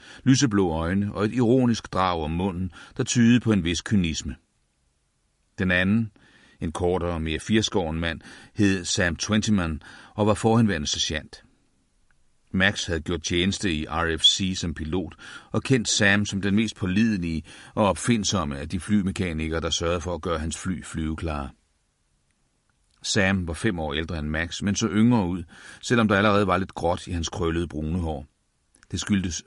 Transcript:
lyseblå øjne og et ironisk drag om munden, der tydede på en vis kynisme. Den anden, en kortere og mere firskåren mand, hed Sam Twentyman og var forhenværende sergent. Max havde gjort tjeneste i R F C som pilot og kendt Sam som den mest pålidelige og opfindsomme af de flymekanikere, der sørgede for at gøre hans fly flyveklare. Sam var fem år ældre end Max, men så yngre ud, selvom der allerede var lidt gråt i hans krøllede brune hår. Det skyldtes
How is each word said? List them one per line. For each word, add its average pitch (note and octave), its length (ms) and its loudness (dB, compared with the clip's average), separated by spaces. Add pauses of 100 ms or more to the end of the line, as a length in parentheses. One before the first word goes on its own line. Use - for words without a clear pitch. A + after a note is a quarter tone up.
(240)
lyseblå G#2 480 4
øjne F2+ 420 -2
og G2+ 120 -2
et A2 80 -2
ironisk A#2+ 600 2
drag F#2 300 0
om D#2 80 -2
munden, F2+ 400 -2 (260)
der B2+ 60 0
tydede A#2+ 360 6
på A2 120 2
en G2 120 4
vis E2+ 180 -2
kynisme. D#2+ 540 -2 (1200)
Den F#2 120 0
anden, G2+ 400 2 (480)
en E2 120 -4
kortere F2 420 0
og E2 80 -4
mere D#2 180 -2
firskåren F#2+ 600 0
mand, E2 220 -4 (320)
hed G2 320 2
Sam F2 300 0
Twentyman G2 640 0 (340)
og G#2+ 120 2
var G#2+ 60 6
forhenværende G#2 540 2
sergent. - 560 -6 (1080)
Max F#2+ 340 2
havde E2+ 140 -2
gjort E2+ 240 -4
tjeneste F2+ 500 0
i D2+ 120 -2
R D#2+ 320 -2
F D#2+ 60 -4
C F#2+ 340 2
som E2+ 160 -4
pilot D#2 420 -6 (360)
og G#2+ 120 -2
kendt B2 260 0
Sam G#2 360 4
som G2 160 -4
den G2 140 2
mest G#2+ 200 0
pålidelige F#2 680 0 (300)
og G#2+ 120 2
opfindsomme F#2 720 0
af D#2+ 120 -10
de F#2 100 -4
flymekanikere, E2+ 800 -2
der D#2+ 80 -4
sørgede E2+ 320 -2
for F2 140 -6
at D#2 60 -8
gøre E2+ 180 -2
hans D#2 180 -6
fly E2+ 260 -6
flyveklare. D#2 680 -6 (1500)
Sam F#2+ 460 0
var E2 60 -4
fem F2+ 260 -2
år D2+ 140 -4
ældre D#2+ 260 -4
end D2+ 80 -6
Max, D#2 340 -4
men G2 140 0
så A2+ 140 0
yngre G#2+ 380 4
ud, F2 160 -6 (380)
selvom A#2 260 2
der G2+ 100 4
allerede G2+ 300 4
var F2+ 100 4
lidt F#2 160 -4
gråt E2+ 340 -2
i F#2 40 -8
hans E2+ 180 -4
krøllede E2+ 380 -2
brune D#2 320 -4
hår. D#2 280 -6 (640)
Det F#2 80 -4
skyldtes F#2 480 -2